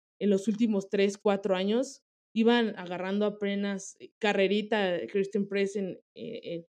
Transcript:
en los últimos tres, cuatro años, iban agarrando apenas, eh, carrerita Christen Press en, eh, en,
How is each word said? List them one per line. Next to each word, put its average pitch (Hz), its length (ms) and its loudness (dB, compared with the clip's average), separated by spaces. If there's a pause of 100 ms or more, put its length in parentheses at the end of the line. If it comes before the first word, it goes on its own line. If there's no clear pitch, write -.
(200)
en 202 100 2
los 196 180 2
últimos 214 420 0
tres, 196 280 2
cuatro 196 380 0
años, 214 480 -2 (300)
iban 233 440 4
agarrando 185 480 -2
apenas, 202 720 -4
eh, - 200 -18
carrerita 202 800 2 (120)
Christen 196 360 0
Press 196 280 -2
en, 190 240 -4 (160)
eh, - 280 -10
en, 165 220 -8 (140)